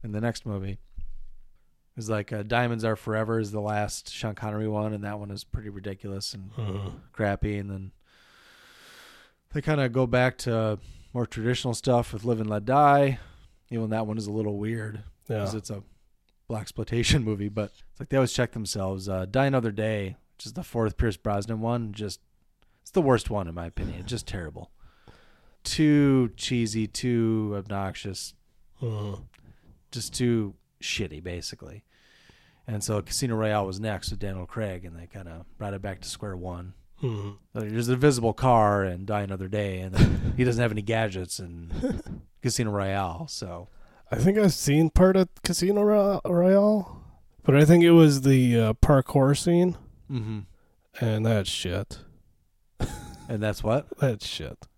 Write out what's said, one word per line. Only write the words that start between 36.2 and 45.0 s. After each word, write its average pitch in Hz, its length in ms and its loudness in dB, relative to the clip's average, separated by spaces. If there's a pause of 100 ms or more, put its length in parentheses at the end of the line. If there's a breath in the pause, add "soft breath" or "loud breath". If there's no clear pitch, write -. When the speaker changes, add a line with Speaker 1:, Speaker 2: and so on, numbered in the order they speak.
Speaker 1:
one. 90 380 -10 (260)
Speaker 2:
Mm-hmm. 104 300 -6 (240)
Speaker 1:
Like, 110 160 -6
there's 117 180 -2
an 127 60 2
invisible 123 380 4
car 107 500 4
and 92 240 -4
Die 104 160 -2
Another 95 260 -6
Day, 98 320 -4
and 92 140 -8
then - 380 4
<laughs> - 40 -4
he 127 80 0
doesn't 120 160 0
have 117 120 0
any 107 100 -6
gadgets 101 560 -4
in 85 920 -8
Speaker 2:
<laughs> - 120 -20
Speaker 1:
Casino 117 300 -2
Royale, 98 560 -4
so. 87 400 -12 (420 soft breath)
Speaker 2:
I 113 60 -2
think 170 220 4
I've 202 140 6
seen 156 380 2
part 185 260 6